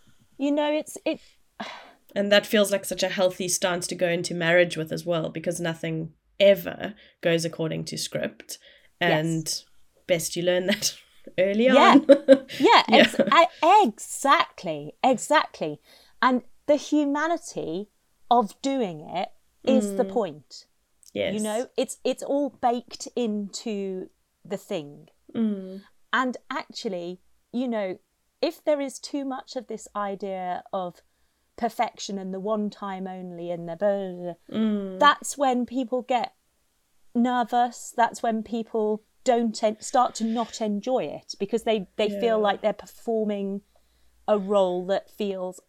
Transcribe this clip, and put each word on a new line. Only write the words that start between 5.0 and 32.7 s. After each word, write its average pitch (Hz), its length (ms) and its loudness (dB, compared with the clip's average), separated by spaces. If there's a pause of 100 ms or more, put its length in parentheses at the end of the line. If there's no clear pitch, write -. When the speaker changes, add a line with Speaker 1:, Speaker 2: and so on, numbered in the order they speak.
Speaker 2:
well, 160 240 -2
because 165 300 -6
nothing 160 540 -4 (260)
ever 196 560 2 (260)
goes 165 240 2
according 165 400 -6
to 156 120 -10
script. - 600 -8 (440)
Speaker 1:
Yes. 170 100 2 (140)
Speaker 2:
And 160 380 -4 (440)
best 165 280 -2
you 180 80 -4
learn 180 240 0
that - 280 -2 (220)
<laughs> - 200 -12
early 202 280 2
Speaker 1:
Yeah. 285 340 8
Speaker 2:
on. - 80 4
<laughs> 269 380 8 (140)
Speaker 1:
Yeah, 349 280 8
Speaker 2:
Yeah. 220 100 6
Speaker 1:
ex-, - 180 6 (160)
I, 330 160 6 (360)
exactly, 190 1200 -2
exactly. 240 800 0 (400)
And 247 220 2 (240)
the 294 100 6
humanity 285 1120 -2 (420)
of 240 300 2
doing 226 400 -2
it 170 280 -6 (360)
is 208 300 2
the 196 100 0
Speaker 2:
Mm. 190 60 -6
Speaker 1:
point. 175 540 -6 (480)
Speaker 2:
Yes. - 200 -2
Speaker 1:
You 214 80 -4
know, 214 340 -4
it's, - 300 -4
it's 254 180 -2
all 277 260 -2 (120)
baked 240 540 -4
into 202 960 -6 (360)
the 185 120 -8
thing. 151 520 -12 (240)
Speaker 2:
Mm. 196 480 -4 (320)
Speaker 1:
And 247 240 -2 (120)
actually, 180 680 -8 (320)
you 247 160 -4
know, 208 300 -4 (440)
if 330 220 -2
there 302 160 2
is 277 200 -6
too 285 260 -6
much 262 320 -10
of 233 100 -8
this 220 280 -12
idea 190 760 -6
of 180 300 -6 (560)
perfection 214 600 -4
and 190 160 -8
the 190 60 -8
one 208 300 -2
time 190 380 -10